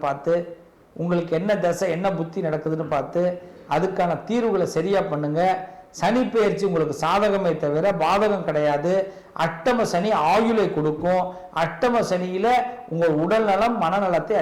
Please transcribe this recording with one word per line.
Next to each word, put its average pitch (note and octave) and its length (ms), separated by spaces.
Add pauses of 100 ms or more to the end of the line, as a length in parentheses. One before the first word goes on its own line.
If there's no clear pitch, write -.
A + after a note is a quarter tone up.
பார்த்து C#3 260 (640)
உங்களுக்கு E3+ 400
என்ன F#3+ 160 (120)
தசை, E3+ 280
என்ன F3 200
புத்தி E3+ 300
நடக்குதுன்னு D#3 520
பார்த்து C#3 280 (540)
அதுக்கான F3+ 360 (120)
தீர்வுகளை A3 500
சரியா F#3 280 (100)
பண்ணுங்க. D3+ 300 (580)
சனி A3+ 220 (120)
பெயர்ச்சி G#3 320
உங்களுக்கு D#3+ 380
சாதகமே F#3+ 480 (100)
தவிர D3 240 (160)
பாதகம் G3 460
கிடையாது. D3+ 460 (500)
அட்டம A#3 480
சனி F3 180 (220)
ஆயுளை A3 340 (100)
கொடுக்கும். D#3+ 480 (380)
அட்டம A3+ 480
சனியில F#3 380 (460)
உங்க E3+ 120 (180)
உடல் A3 260
நலம், A3 340
மனநலத்தை F#3 580